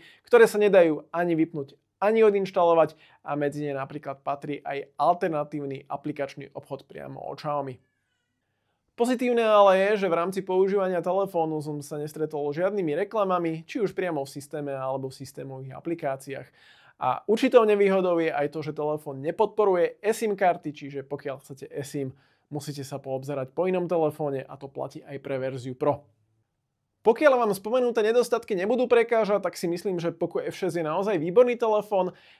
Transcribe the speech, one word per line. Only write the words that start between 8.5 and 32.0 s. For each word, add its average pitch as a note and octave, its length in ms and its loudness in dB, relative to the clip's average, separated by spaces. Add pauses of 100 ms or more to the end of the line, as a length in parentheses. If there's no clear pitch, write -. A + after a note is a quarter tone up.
Pozitívne A#3+ 480 0
ale G3+ 480 6
je, G3 160 0
že - 0 -
v E3+ 160 0
rámci F#3+ 160 -6
používania F#3 640 0
telefónu F3+ 560 -2
som D3 240 -8
sa D3+ 160 -10
nestretol D3+ 480 -6
s D3 160 -2
žiadnymi F#3+ 320 -2
reklamami, F#3 720 -2
či B3 160 -6
už F3+ 80 -4
priamo E3 320 -4
v C3+ 160 -14
systéme C#3+ 320 -8
alebo C3 400 -6
v - 80 -18
systémových C3+ 560 -14
aplikáciách. C#3 720 -8 (560)
A B2+ 220 -2
určitou A#3 400 6
nevýhodou F#3+ 560 4
je D#3+ 80 0
aj D3 240 -2
to, D#3+ 80 -8
že D3+ 160 -8
telefón D3+ 420 -6
nepodporuje F#3+ 800 0
eSIM G#3+ 400 -2
karty, F3+ 340 0
čiže C#3 320 -12
pokiaľ C#3 380 -10
chcete - 320 -18
eSIM, C#3 400 -6 (400)
musíte C#3+ 320 -10
sa C3+ 160 -10
poobzerať C3+ 480 -8
po F3 160 -2
inom F#3 240 -2
telefóne D3+ 560 -2
a - 100 -18
to C#3 140 -14
platí C3+ 320 -10
aj C#3+ 180 -14
pre C#3 220 -6
verziu C3 320 -6
Pro. C#3+ 320 -2 (1000)
Pokiaľ C4 320 6
vám A#3 160 2
spomenuté A#3 480 -2
nedostatky A3+ 560 0
nebudú A3+ 320 0
prekážať, A3+ 560 4
tak F3 160 -6
si F3+ 80 -4
myslím, F3 320 -4
že E3 160 -4
Poco E3+ 240 -4
F D#3 160 -6
šesť F3 240 -4
je D#3+ 80 -2
naozaj F#3+ 320 -2
výborný A#3 400 4
telefón, G#3 560 0 (240)